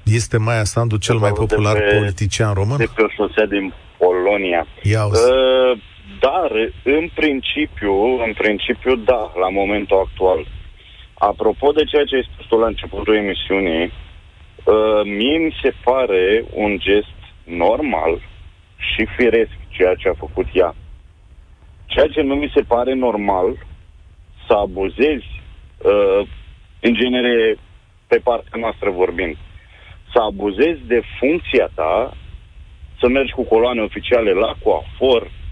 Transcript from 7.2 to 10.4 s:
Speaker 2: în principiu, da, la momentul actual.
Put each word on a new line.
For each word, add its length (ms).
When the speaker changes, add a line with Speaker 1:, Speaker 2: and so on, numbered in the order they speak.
Speaker 2:
în 160
principiu, 540
da, 360
la 60
momentul 580
actual. 400